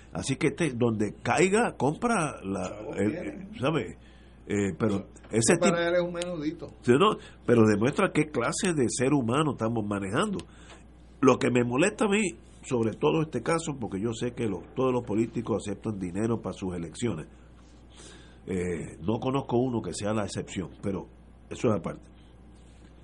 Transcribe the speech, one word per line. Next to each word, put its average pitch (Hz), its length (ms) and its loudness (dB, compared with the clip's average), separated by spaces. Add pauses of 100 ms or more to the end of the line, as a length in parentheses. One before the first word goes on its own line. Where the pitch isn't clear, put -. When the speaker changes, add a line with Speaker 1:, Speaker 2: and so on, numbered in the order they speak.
(140)
Speaker 1:
Así 110 240 -4
que 147 100 2
este, 143 260 0
donde 113 480 0
caiga, 185 560 2
compra 156 680 0
la, 95 260 -4
Speaker 2:
Chavo 104 260 -10
Speaker 1:
el, 101 160 0
Speaker 2:
tiene. 95 480 -8
Speaker 1:
¿sabe? 123 380 -2 (500)
Eh, 101 300 2
pero 98 300 0 (240)
Speaker 2:
Eso 117 220 4
Speaker 1:
ese - 60 4
Speaker 2:
para 175 180 4
Speaker 1:
tipo 170 120 0
Speaker 2:
él 175 60 2
es 175 60 4
un 175 120 -2
menudito. 160 540 -6 (140)
Speaker 1:
Sí, 120 120 4
¿no? 190 240 4 (280)
Pero 117 200 8
demuestra 113 480 4
qué - 160 2
clase 156 440 0
de 139 140 2
ser 123 260 0
humano 139 400 2
estamos 113 320 -2
manejando. 104 520 -2 (800)
Lo 131 180 8
que 123 140 2
me 123 140 4
molesta 170 400 2
a - 20 2
mí, 202 140 2 (420)
sobre 113 300 0
todo 156 300 2
este 127 180 -4
caso, 165 360 -2
porque 98 220 -6
yo 113 140 -2
sé 123 200 -4
que 117 140 -2
lo-, 90 160 -4 (100)
todos 131 200 2
los 120 100 0
políticos 110 640 0
aceptan 104 320 -4
dinero 104 420 0
para 92 120 -6
sus 92 220 -6
elecciones. 82 520 -6 (1200)
Eh, 90 540 -4
no 107 180 -2
conozco 131 380 -2
uno 123 240 0
que 85 120 -6
sea 104 200 -2
la 110 100 0
excepción, 90 460 -6 (120)
pero 95 260 -4 (420)
eso 117 200 0
es 107 100 2
aparte. - 300 -10 (960)